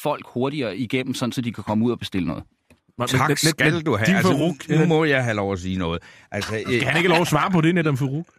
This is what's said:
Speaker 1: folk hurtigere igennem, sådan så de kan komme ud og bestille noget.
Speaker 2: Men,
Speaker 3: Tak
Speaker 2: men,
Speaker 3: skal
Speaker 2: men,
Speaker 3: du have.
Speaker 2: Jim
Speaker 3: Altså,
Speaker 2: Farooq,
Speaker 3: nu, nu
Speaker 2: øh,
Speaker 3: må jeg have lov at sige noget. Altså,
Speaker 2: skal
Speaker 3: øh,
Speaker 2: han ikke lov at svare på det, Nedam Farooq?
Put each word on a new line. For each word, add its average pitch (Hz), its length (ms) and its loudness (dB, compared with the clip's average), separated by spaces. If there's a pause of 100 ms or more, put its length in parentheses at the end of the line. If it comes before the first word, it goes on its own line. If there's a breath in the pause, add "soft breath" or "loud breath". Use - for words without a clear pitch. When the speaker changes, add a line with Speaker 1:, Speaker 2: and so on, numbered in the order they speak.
Speaker 1:
folk 147 240 -4
hurtigere 123 500 -4
igennem, 127 380 -4
sådan 120 180 -4
så - 80 -4
de 117 120 -4
kan 104 120 -12
komme 107 200 0
ud 120 60 2
og 113 80 -2
bestille 92 280 -4
noget. - 180 -6 (540)
Speaker 2:
Men, 120 100 -2
Speaker 3:
Tak 131 200 2
Speaker 2:
men, 147 80 2
Speaker 3:
skal 151 380 2
Speaker 2:
men, 165 100 -4
Speaker 3:
du 139 120 2
have. 104 120 2
Speaker 2:
Jim 190 80 4
Speaker 3:
Altså, 185 160 4
Speaker 2:
Farooq, 147 240 0 (120)
Speaker 3:
nu, 151 80 2
nu 160 60 4
Speaker 2:
øh, 151 60 4
Speaker 3:
må 156 160 4
jeg 135 200 2
have 113 120 0
lov 98 160 0
at 95 60 -2
sige 92 200 -4
noget. 85 240 -2 (280 loud breath)
Altså, 101 180 -6
Speaker 2:
skal 110 260 -4
Speaker 3:
øh, 117 120 2
Speaker 2:
han 135 100 0
ikke 170 120 2
lov 170 120 4
at 170 60 2
svare 151 240 2
på 180 100 4
det, 165 140 4
Nedam 156 220 2
Farooq? 139 300 -2 (120)